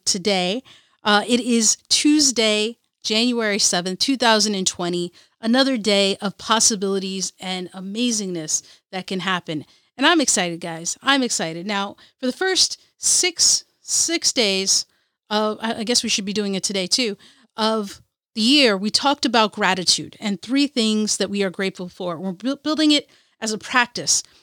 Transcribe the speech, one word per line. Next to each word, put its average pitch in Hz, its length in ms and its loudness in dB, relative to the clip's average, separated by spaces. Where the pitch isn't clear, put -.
today. 190 580 -2
Uh, 208 240 2
it 233 140 2
is 233 380 2
Tuesday, 233 880 2
January 220 560 0
seventh, 180 420 0
two 269 180 0
thousand 214 380 4
and 185 100 -2
twenty, 175 440 -2
another 254 380 2
day 202 420 2
of 202 160 -6
possibilities 196 1040 -2
and 185 320 -8
amazingness 196 880 -4
that 180 140 -8
can 196 140 -4
happen. 170 440 -4
And 262 100 2
I'm 330 140 4
excited, 175 400 0
guys. 170 420 -8
I'm 269 200 2
excited. 170 440 -4
Now, 202 300 -4
for 254 60 -4
the 254 60 0
first - 460 0
six, - 680 2
six - 540 -2
days 196 500 0
of, 214 300 0
I, 226 200 -4
I 214 40 -6
guess 240 180 0
we 226 60 -4
should 208 160 -2
be 202 80 -4
doing 202 220 -2
it 185 80 -4
today 190 240 -2
too, 208 300 -2
of 220 440 -2
the 226 60 -4
year, 240 360 6
we 202 140 -4
talked - 360 0
about 220 260 2
gratitude 185 680 -2
and 202 200 -4
three 277 260 0
things 214 500 -2
that 196 140 -4
we 202 120 -2
are 190 80 -2
grateful 190 380 -6
for. 175 300 -8
We're 185 140 -6
bu-, 247 240 -4
building 302 360 2
it - 160 0
as 220 120 -4
a 208 60 -6
practice 233 640 0